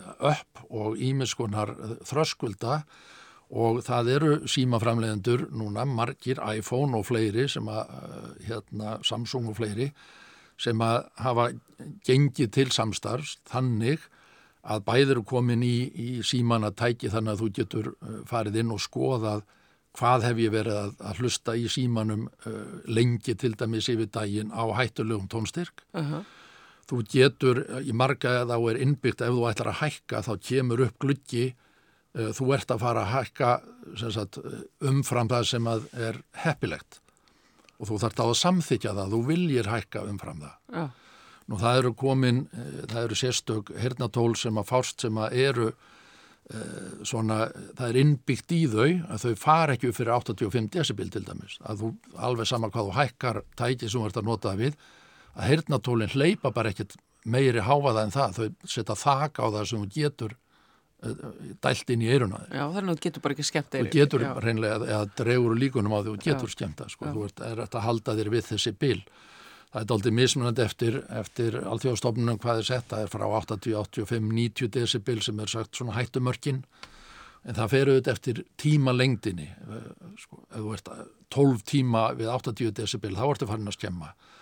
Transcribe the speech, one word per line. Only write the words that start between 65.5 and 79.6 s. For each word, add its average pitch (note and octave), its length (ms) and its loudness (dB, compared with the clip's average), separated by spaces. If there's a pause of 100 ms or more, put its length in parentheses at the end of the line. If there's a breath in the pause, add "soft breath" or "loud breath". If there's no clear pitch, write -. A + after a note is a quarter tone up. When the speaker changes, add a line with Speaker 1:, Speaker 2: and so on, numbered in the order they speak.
Speaker 1:
úr A2+ 80 2
líkunum A#2+ 360 2
á G#2 80 2
því A2 80 -6
þú G#2 120 -8
getur C3+ 240 0
Speaker 2:
Já. - 80 -8
Speaker 1:
skemmt F2 220 -6
það, - 140 -12
sko. - 140 -12
Speaker 2:
Já. D3+ 80 -6
Speaker 1:
Þú G#2+ 120 -4
ert, - 160 -12
er A2+ 140 -8
hægt A2 200 -8
að A2+ 120 -4
halda A2+ 280 0
þér G#2+ 160 0
við A2+ 200 2
þessi A2+ 280 0
bil. B2 240 0 (640 loud breath)
Það A2 140 -8
er A2 40 -6
dálítið G#2+ 300 2
mismunandi A#2+ 480 2
eftir, A2+ 300 0 (180)
eftir A#2 400 -4 (160)
alþjóðastofnunum A#2 720 0
hvað A#2 180 0
er A2 60 -2
sett. B2 240 -2
Það G#2+ 160 -4
er G2+ 80 -4
frá G#2 160 -4
áttatíu, G#2+ 480 -2
áttatíu G#2 280 -4
og G#2 40 -10
fimm, A2 240 -2
níutíu A#2 400 0
desibel A#2 500 -2
sem G#2+ 200 -4
er G#2+ 60 -6
sagt A2+ 280 -6
svona A#2+ 180 -6
hættumörkin. B2+ 680 -2 (800 loud breath)
En A2+ 80 -8
það A2 160 0
fer C3+ 160 6
auðvitað C3+ 300 6
eftir B2+ 300 -4 (120)
tímalengdinni. B2+ 920 2
Eh, A2+ 400 -14 (260)